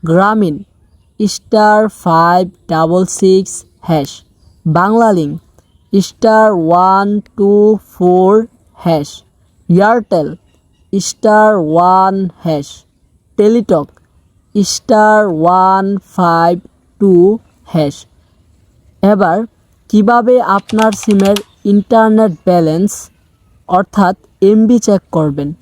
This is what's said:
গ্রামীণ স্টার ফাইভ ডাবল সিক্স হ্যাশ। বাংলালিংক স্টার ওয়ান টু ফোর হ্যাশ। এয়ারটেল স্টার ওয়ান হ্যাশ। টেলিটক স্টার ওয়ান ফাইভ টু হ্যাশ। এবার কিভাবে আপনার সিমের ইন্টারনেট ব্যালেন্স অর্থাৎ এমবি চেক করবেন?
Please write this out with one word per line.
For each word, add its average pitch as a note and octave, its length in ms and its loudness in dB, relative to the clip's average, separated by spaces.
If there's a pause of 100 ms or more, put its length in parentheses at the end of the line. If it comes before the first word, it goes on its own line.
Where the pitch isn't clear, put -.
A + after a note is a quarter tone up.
গ্রামীণ F#3 520 0 (640)
স্টার G#3+ 600 0 (240)
ফাইভ F3 400 2 (280)
ডাবল E3 320 0 (160)
সিক্স F#3+ 340 0 (340)
হ্যাশ। F3 220 -2 (560)
বাংলালিংক F3+ 680 0 (600)
স্টার A3 540 0 (200)
ওয়ান F#3 400 2 (300)
টু G3+ 140 0 (420)
ফোর F#3 380 2 (460)
হ্যাশ। D#3 300 -4 (600)
এয়ারটেল G3 580 0 (680)
স্টার G#3+ 560 0 (240)
ওয়ান F#3 420 2 (300)
হ্যাশ। D3+ 220 -6 (680)
টেলিটক G#3 500 0 (680)
স্টার G#3+ 640 0 (240)
ওয়ান F#3 440 2 (300)
ফাইভ E3+ 400 0 (460)
টু G3 120 2 (600)
হ্যাশ। D3 220 -4 (1080)
এবার F#3+ 340 0 (520)
কিভাবে A#3 460 2 (220)
আপনার A3 340 -2 (120)
সিমের G3+ 340 0 (340)
ইন্টারনেট A3 600 2 (140)
ব্যালেন্স F3 440 0 (800)
অর্থাৎ F#3 460 0 (260)
এমবি A3 360 2 (100)
চেক G3+ 140 0 (140)
করবেন? D3 340 -4 (120)